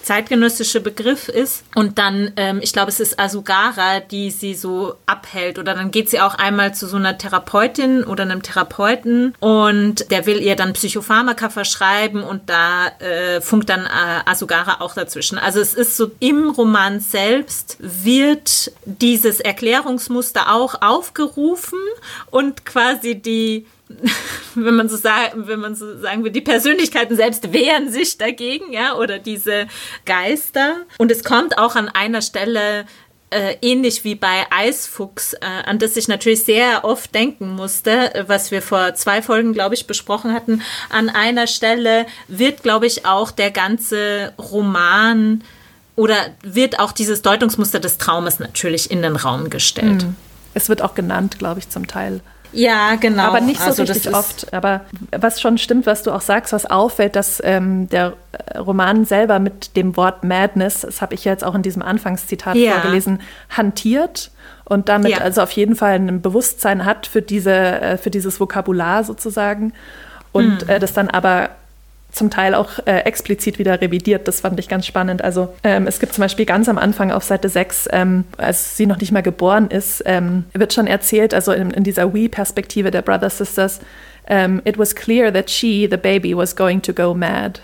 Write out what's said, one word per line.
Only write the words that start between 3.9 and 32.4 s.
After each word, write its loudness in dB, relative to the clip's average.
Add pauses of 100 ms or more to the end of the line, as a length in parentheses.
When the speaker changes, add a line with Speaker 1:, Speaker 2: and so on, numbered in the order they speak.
Speaker 1:
die -6
sie -8
so -6 (100)
abhält. -6
Oder -4
dann -6
geht 0
sie 0
auch 2
einmal 0
zu -8
so -4
einer 0
Therapeutin 0
oder -4
einem -4
Therapeuten 0
und 2
der 0
will 2
ihr 2
dann -2
Psychopharmaka 0
verschreiben 0
und -8
da, 2 (100)
äh, -2
funkt 2
dann, 0
äh, -6 (380)
Asugara 0
auch -6
dazwischen. -6
Also 0
es 0
ist 0
so, 0 (100)
im 4
Roman 2
selbst -2
wird 2 (120)
dieses 0
Erklärungsmuster -2
auch 0
aufgerufen 0 (520)
und -2
quasi 0
die, -2 (200)
<laughs> -6
wenn 2
man 2
so -4
sa-, 2
wenn -6
man -8
so -14
sagen -4
will, -4
die -2
Persönlichkeiten 0
selbst 0
wehren 2
sich -2
dagegen, -6
ja, -2
oder -2
diese -4 (400)
Geister. 0 (200)
Und 2
es -2
kommt 0
auch 2
an 0
einer -2
Stelle, -2 (440)